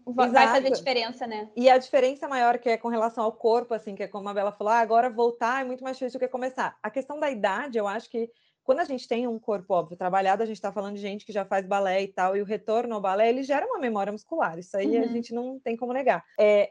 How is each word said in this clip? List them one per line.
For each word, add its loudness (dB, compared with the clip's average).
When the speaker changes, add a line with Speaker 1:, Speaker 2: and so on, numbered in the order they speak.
Speaker 1:
va-, 2
vai 8
fazer 2
Speaker 2:
Exato. 2
Speaker 1:
diferença, -4
né? -8
Speaker 2:
E 4
a 10
diferença 0
maior 2
que 0
é 2
com -6
relação -2
ao 0
corpo, 0
assim, -8
que -10
é -6
como -10
a -8
Bela 0
falou, -2
"Ah, 4
agora 2
voltar 0
é -4
muito -8
mais -8
difícil -6
do -6
que -2
começar." -4
A -6
questão -8
da 0
idade, -2
eu 0
acho -6
que -6
quando 2
a -2
gente -8
tem -2
um -6
corpo, -4
óbvio, -2
trabalhado, 0
a 0
gente -10
tá -4
falando -6
de -10
gente -10
que -12
já -2
faz -2
balé 0
e -4
tal, 0
e 0
o -4
retorno -2
ao -4
balé, 4
ele 2
gera 0
uma -4
memória -2
muscular, -4
isso -10
aí 0
a 2
Speaker 1:
Uhum. -2
Speaker 2:
gente -6
não -8
tem -6
como -6
negar. 0
É, 4